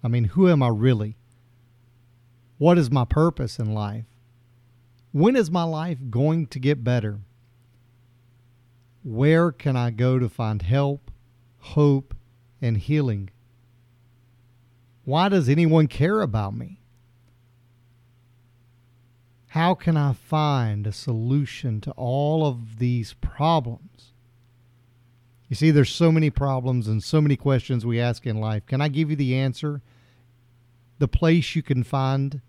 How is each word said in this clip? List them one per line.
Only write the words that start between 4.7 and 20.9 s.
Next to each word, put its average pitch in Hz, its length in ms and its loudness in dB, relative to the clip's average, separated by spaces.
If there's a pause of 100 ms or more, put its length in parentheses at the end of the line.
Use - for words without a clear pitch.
When 190 240 4
is 202 160 0
my 175 100 0
life 160 380 -4 (100)
going 147 380 0
to - 120 -12
get 131 240 0
better? 107 360 -2 (1800)
Where 151 480 2
can 139 240 -4
I 120 160 -2
go 127 260 0
to 123 100 0
find 107 360 -4
help, 139 480 -2 (480)
hope, 143 560 0 (440)
and 117 180 0
healing? 110 520 -2 (1700)
Why 165 260 0
does 180 200 2
anyone 160 360 6
care 185 360 0
about 107 340 -4
me? 120 260 -14 (2750)
How 170 260 0
can 165 220 0
I 143 160 0
find 123 720 -2
a 107 40 -6